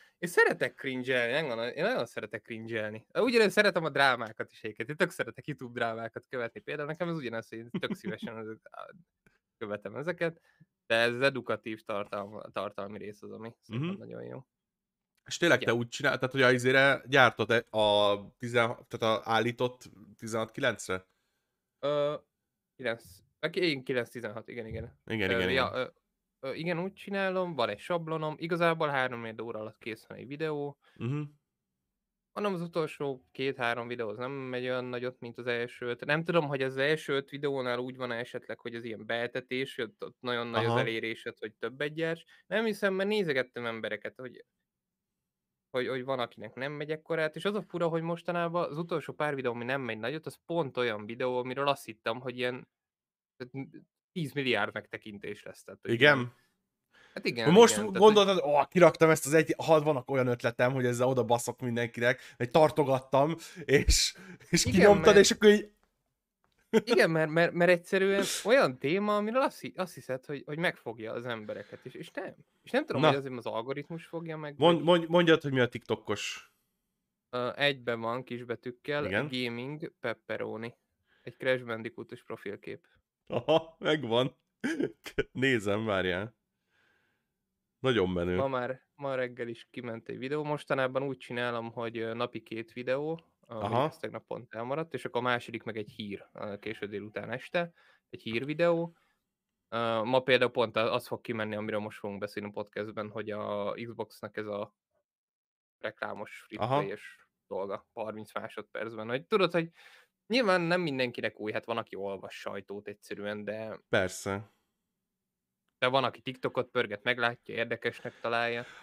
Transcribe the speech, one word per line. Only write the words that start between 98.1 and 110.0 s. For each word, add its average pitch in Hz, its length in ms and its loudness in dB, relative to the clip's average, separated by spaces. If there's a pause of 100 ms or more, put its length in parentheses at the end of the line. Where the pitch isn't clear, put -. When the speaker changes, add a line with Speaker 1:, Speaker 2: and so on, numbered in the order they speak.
Speaker 1:
Egy - 120 -16
hírvideó. 165 760 0 (720)
Ö, 113 340 0
ma 127 200 2
például 123 280 4
pont 113 260 0
a-, 113 180 2
az 123 120 -4
fog - 140 -8
kimenni, 107 340 -6
amiről 107 260 -4
most 107 180 -10
fogunk 101 220 -8
beszélni 104 280 -8
a 104 40 -18
podcastben, 107 580 -8
hogy 107 200 -8
a 104 420 -4
Xboxnak 113 640 -12
ez 107 100 -6
a 104 280 -8 (1040)
reklámos 104 680 -10
free 107 140 -14
Speaker 2:
Aha. 123 180 0
Speaker 1:
play-es - 480 -8 (200)
dolga, 98 460 -8
harminc 107 420 -10
másodpercben. 110 760 -8
Hogy 135 180 -4
tudod, 190 260 2
hogy 165 180 0 (560)